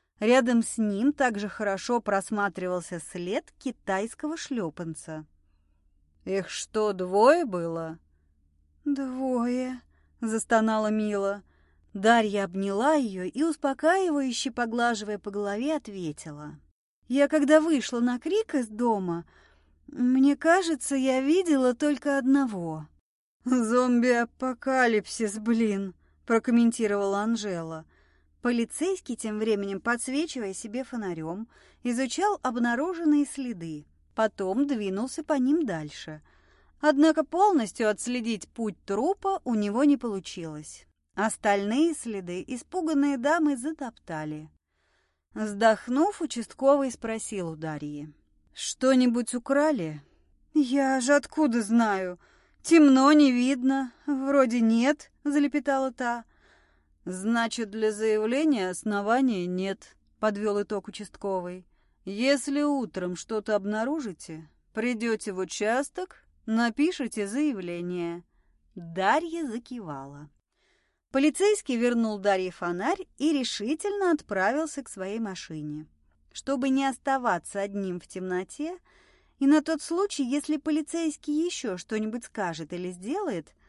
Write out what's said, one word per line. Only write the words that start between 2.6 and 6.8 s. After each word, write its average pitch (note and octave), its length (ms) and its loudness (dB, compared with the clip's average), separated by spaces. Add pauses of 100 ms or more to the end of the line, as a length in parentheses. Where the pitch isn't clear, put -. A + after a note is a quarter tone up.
след F3+ 500 -6 (100)
китайского A#3 760 -6
шлёпанца. D#3+ 920 -8 (1000)
«Их F#3+ 220 -2
что, G#3+ 420 -2